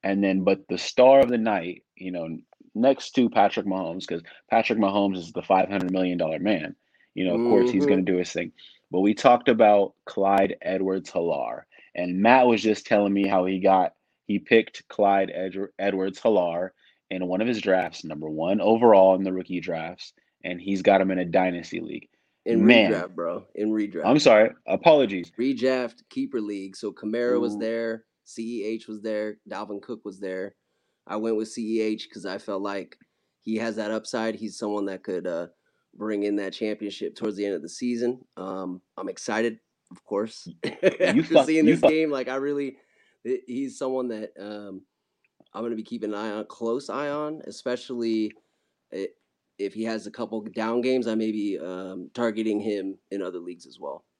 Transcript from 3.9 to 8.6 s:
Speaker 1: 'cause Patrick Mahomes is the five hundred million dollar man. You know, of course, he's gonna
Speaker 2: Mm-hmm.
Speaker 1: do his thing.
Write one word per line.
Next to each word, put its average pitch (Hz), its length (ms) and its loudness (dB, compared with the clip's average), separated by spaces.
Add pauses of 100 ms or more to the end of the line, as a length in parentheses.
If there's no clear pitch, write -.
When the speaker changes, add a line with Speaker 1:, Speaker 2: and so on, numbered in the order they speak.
Speaker 1:
'cause 85 160 -6 (280)
Patrick 113 280 2
Mahomes 98 400 2
is 82 140 -12
the 87 100 -6
five 95 260 4
hundred 95 220 -2
million 92 260 0
dollar 80 220 -2
man. 87 380 -2 (380)
You 95 120 -2
know, 87 80 0
of 113 80 0
course, 120 280 4
he's 143 140 2
gonna 143 140 4
Speaker 2:
Mm-hmm. 95 140 0
Speaker 1:
do 90 40 2
his 90 160 -2
thing. 87 200 -6 (380)